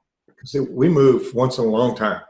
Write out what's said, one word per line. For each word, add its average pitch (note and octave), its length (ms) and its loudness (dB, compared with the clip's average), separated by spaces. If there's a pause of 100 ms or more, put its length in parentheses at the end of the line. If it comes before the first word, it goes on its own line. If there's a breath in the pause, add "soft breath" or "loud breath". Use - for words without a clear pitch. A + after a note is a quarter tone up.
(400)
'Cause - 140 -18
it, C#3 180 -4
we B2+ 160 0
move C#3 460 2
once B2+ 240 -2
in A#2+ 80 -2
a - 20 0
long A2 280 0
time, G#2+ 340 -4